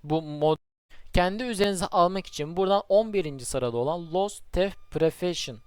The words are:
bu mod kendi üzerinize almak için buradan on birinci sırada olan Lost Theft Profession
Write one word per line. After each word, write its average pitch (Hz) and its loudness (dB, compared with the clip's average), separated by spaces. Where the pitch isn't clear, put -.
bu 151 0
mod 151 2
kendi 190 2
üzerinize 202 0
almak 180 2
için 156 -6
buradan 190 2
on 214 4
birinci 147 -4
sırada 123 -2
olan 160 -2
Lost 196 -4
Theft 185 0
Profession 156 -2